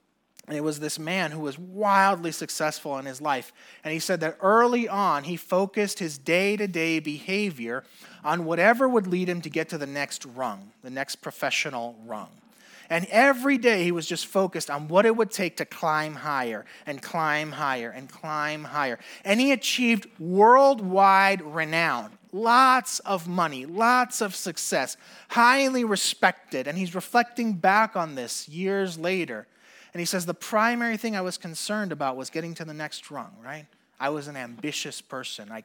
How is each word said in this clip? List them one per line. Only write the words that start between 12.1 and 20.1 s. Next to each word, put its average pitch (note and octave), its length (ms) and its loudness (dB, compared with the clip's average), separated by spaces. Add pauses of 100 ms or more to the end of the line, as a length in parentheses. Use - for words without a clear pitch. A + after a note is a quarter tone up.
And E3+ 220 0
every C4 480 4
day A3 240 4
he F3 80 0
was E3 160 -4
just E3 180 -6
focused F#3 460 -2
on D3 160 -6
what F#3 180 6
it A3+ 100 4
would A3 140 0
take F3+ 280 -4
to D#3 80 -4
climb D#3 500 -2
higher C3 500 -4 (220)
and C#3 120 -8
climb D#3 520 -2
higher C3 400 -4
and C3 180 -14
climb D3+ 540 -6
higher. C#3+ 340 -2 (260)
And G#3 160 2
he C4+ 120 4
achieved A#3+ 560 0 (100)